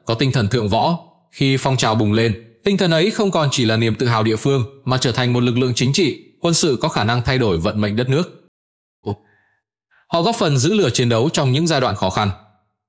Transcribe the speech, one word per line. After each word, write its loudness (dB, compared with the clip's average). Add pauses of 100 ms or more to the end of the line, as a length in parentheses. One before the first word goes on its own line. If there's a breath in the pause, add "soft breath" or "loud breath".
có -2
tinh 0
thần 0
thượng -2
võ. 0 (340)
Khi 0
phong 0
trào 0
bùng 2
lên, 0 (200)
tinh 2
thần 2
ấy 2
không -2
còn 0
chỉ 0
là 2
niềm 0
tự -2
hào 2
địa 0
phương, 0 (220)
mà -2
trở 0
thành 0
một 0
lực 0
lượng 0
chính 0
trị, -2 (180)
quân 0
sự 0
có -2
khả -2
năng 0
thay 0
đổi 2
vận -2
mệnh -2
đất 0
nước. -2 (540)
Ồ. -8 (880 soft breath)
Họ 0
góp 0
phần 0
giữ 0
lửa 2
chiến 0
đấu 2
trong 0
những 0
giai 0
đoạn 0
khó -2
khăn. 0 (600)